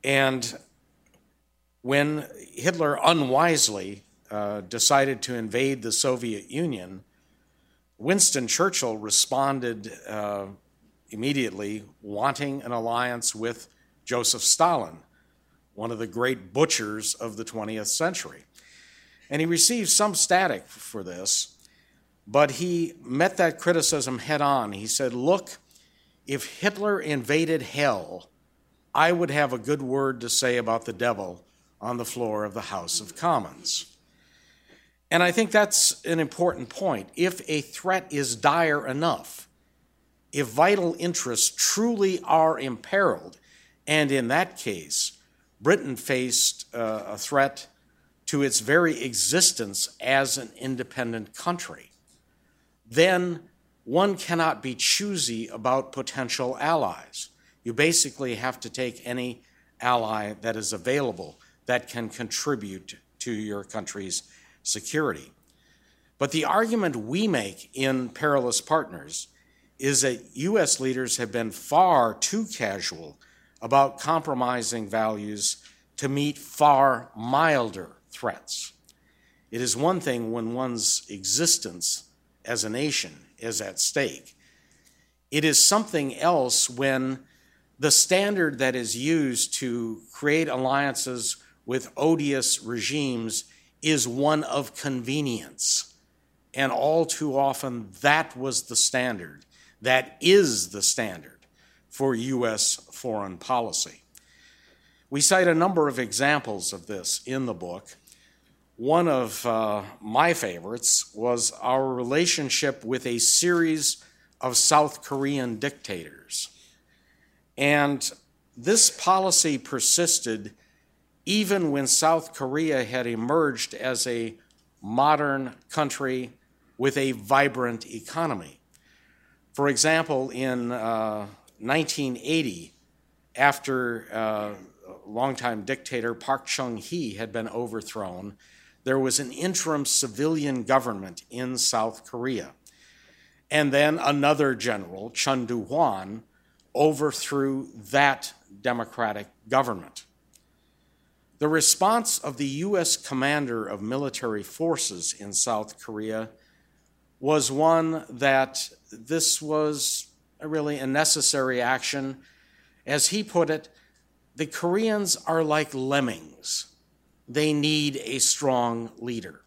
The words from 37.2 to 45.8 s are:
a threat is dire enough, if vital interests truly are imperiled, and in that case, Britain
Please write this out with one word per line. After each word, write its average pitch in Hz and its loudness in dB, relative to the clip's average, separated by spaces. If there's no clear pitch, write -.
a 156 0
threat 185 -2
is 139 -2
dire 147 2
enough, 139 -4
if 139 -2
vital 170 4
interests 165 -2
truly 202 2
are 160 4
imperiled, 123 -2
and 151 2
in 131 2
that 160 0
case, 85 -4
Britain 139 2